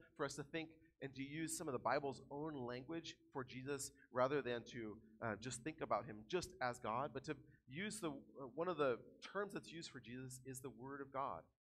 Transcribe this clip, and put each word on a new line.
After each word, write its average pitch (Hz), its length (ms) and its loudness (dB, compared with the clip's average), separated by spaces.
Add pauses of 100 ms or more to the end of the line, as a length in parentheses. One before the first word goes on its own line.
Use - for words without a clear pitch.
(160)
for 156 80 0
us 139 100 0
to 151 80 -4
think 160 280 -4 (320)
and 135 120 -4
to 135 80 -4
use 151 340 -2
some 170 100 -2
of 147 60 0
the 123 60 4
Bible's 131 420 2 (100)
own 143 360 -4
language 127 500 -4 (160)
for 135 100 -2
Jesus 131 480 -2 (220)
rather 131 300 8
than 120 220 2
to, 110 340 -4 (240)
uh, 113 180 2
just 127 220 -4
think 156 180 -4
about 113 240 2
him 107 140 -6 (100)
just - 220 0 (100)
as 123 180 2
God, 123 360 2
but 135 100 -2
to 151 100 0 (320)
use 185 340 -4
the, 165 100 2
uh, - 20 0 (420)
one 165 140 2
of 175 80 4
the 135 220 10 (240)
terms 196 320 -2
that's - 180 -6
used 160 160 -6
for 135 100 -10
Jesus 127 460 -8
is 127 160 -6
the 135 80 -6
Word 131 320 -8
of 139 100 -6
God 131 300 0 (200)